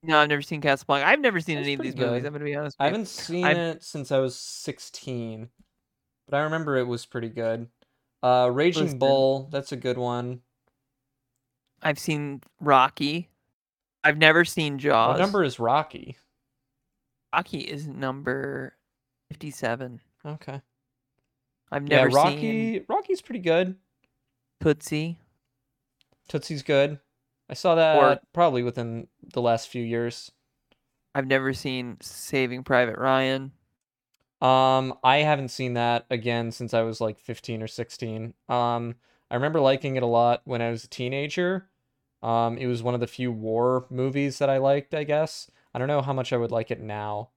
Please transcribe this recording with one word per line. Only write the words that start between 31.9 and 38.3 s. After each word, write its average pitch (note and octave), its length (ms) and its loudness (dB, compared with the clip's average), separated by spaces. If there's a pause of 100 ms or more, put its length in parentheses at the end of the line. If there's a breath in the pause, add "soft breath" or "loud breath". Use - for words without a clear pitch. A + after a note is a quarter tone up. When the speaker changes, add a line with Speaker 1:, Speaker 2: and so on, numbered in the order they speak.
Speaker 1:
Saving C3 640 -4
Private B2 340 2
Ryan. C3 540 0 (880)
Speaker 2:
Um, C3 600 4
I C3 140 6
haven't D3 320 2
seen B2+ 240 -6
that A#2+ 360 0
again A#2 420 -2
since A#2 220 -8
I A2+ 100 2
was, A2+ 180 -4
like, A2 180 -4
fifteen A2+ 420 -10
or A2 60 -8
sixteen. A2+ 680 -10 (140)